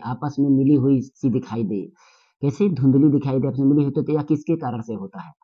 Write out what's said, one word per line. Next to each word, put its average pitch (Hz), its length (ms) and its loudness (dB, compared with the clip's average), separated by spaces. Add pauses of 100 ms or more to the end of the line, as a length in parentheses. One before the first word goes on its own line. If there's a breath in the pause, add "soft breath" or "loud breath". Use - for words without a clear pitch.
आपस 131 340 -8
में 143 100 2
मिली 139 260 4
हुई 135 260 2
सी - 300 -4
दिखाई 113 340 -4
दे। 98 160 -4 (640 soft breath)
कैसे 143 280 0
धुंधली 135 400 4
दिखाई 135 300 0
दे, 139 80 -2
आपस 127 100 -6
में 139 80 0
मिली 147 160 4
हुई, 156 100 -2
तो, 156 100 -2
तो 151 100 -4
यह 151 100 -2
किसके 156 340 -2
कारण 127 260 -8
से 117 120 -10
होता 101 280 -14
है, 165 100 -20 (120)